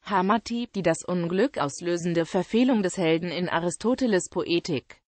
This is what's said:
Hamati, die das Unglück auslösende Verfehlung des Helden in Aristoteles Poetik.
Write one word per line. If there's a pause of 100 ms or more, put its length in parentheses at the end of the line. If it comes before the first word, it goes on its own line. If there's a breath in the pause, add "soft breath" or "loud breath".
Hamati,
die
das
Unglück
auslösende
Verfehlung
des
Helden
in
Aristoteles
Poetik.